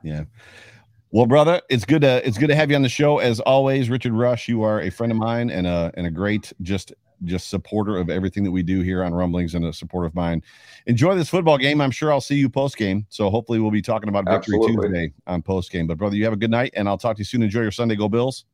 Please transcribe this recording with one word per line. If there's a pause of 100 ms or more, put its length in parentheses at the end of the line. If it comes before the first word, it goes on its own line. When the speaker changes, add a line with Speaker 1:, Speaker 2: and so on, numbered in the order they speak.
Speaker 1:
Yeah. (880)
Well,
brother,
it's
good
to,
it's
good
to
have
you
on
the
show
as
always.
Richard
Rush,
you
are
a
friend
of
mine
and
a,
and
a
great
just, (320)
just
supporter
of
everything
that
we
do
here
on
Rumblings
and
a
supporter
of
mine. (440)
Enjoy
this
football
game.
I'm
sure
I'll
see
you
post
game.
So
hopefully
we'll
be
talking
about
Victory
Speaker 2:
Absolutely.
Speaker 1:
Tuesday (140)
on
post
game.
But
brother,
you
have
a
good
night
and
I'll
talk
to
you
soon.
Enjoy
your
Sunday.
Go
Bills.